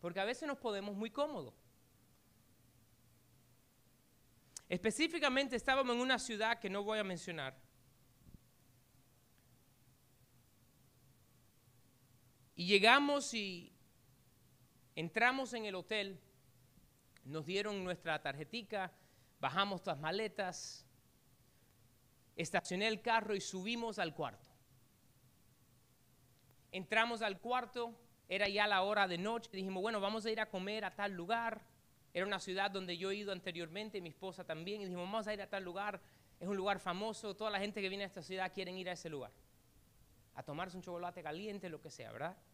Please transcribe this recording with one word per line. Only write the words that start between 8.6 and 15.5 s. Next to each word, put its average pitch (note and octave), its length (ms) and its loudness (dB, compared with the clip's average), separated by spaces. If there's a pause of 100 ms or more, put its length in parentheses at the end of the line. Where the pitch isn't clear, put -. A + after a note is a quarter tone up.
Y F3 120 -2
llegamos C4+ 680 10
y F#3+ 400 -4 (1200)
entramos A#3 600 2